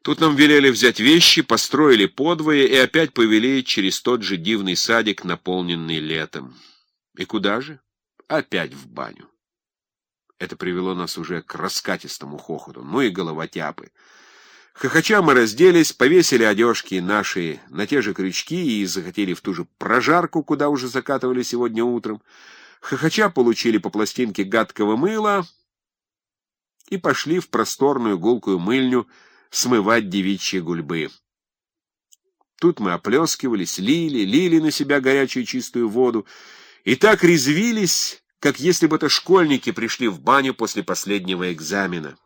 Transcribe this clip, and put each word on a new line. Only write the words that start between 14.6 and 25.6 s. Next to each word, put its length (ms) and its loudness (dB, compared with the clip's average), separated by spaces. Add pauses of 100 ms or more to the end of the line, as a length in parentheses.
Хохоча 500 2
мы 120 6
разделись, 580 6
повесили 520 4
одежки 560 2
наши 680 -4
на 200 -6
те 120 2
же 140 -4
крючки 680 -4
и 60 -2
захотели 480 -4
в 60 -12
ту 120 -6
же 140 -6 (100)
прожарку, 680 0
куда 240 -2
уже 180 -2
закатывали 560 -4
сегодня 420 -2
утром. 380 -4 (580)
Хохоча 480 -2
получили 500 2
по 120 -4
пластинке 540 -4
гадкого 520 -2
мыла 480 -2 (1400)